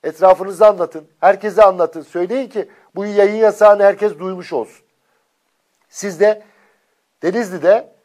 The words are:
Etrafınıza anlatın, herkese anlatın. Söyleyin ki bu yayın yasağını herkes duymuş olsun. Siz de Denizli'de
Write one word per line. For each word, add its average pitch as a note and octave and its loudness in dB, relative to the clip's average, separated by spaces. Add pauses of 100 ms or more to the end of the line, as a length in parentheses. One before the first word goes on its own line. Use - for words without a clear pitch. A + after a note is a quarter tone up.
Etrafınıza F#3+ 0
anlatın, E3+ -2 (120)
herkese G3+ 0
anlatın. F3 0
Söyleyin G3+ -8
ki G3 -10 (260)
bu G3 -8
yayın G#3 0
yasağını G#3 4
herkes G3+ 0
duymuş F3+ -12
olsun. A#2 -10 (1040)
Siz F#3+ -14
de G#3+ 2 (800)
Denizli'de F#3 -2 (140)